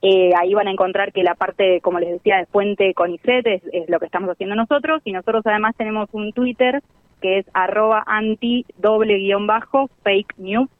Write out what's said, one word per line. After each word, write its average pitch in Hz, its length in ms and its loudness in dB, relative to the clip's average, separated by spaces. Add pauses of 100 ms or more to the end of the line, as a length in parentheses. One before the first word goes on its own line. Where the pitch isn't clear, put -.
Eh, 185 340 6
ahí 180 160 2
van 208 140 2
a 196 60 -4
encontrar 190 400 -2
que 190 100 -2
la 175 140 2
parte, 185 440 2
como 175 200 -2
les 175 100 -4
decía, 180 280 0
de 175 80 -4
fuente 202 480 0
conicet 220 520 0
es, 196 160 -2 (100)
es 170 160 -6
lo 170 120 0
que 165 60 -8
estamos 185 220 -6
haciendo 196 280 -6
nosotros, 285 480 0
y 208 80 -8
nosotros 214 340 -2
además 214 300 0
tenemos 214 360 -4
un 214 200 -6
Twitter 254 500 0 (380)
que 185 180 0
es 190 140 -6
arroba 214 540 0
anti 220 580 -2 (120)
doble 214 420 2
guion 196 280 0
bajo 226 440 0 (120)
fake 202 360 0
news. 208 300 -2 (120)